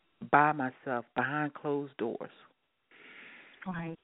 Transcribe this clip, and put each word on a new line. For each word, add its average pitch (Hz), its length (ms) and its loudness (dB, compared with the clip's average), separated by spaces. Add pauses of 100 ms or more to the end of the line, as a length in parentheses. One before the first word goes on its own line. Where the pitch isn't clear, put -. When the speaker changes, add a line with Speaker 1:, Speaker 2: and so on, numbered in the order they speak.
(300)
Speaker 1:
by 147 220 8
myself, 131 500 -2 (120)
behind 143 380 0
closed 143 440 -4
doors. - 340 -4 (1400)
Speaker 2:
Right. 170 360 -6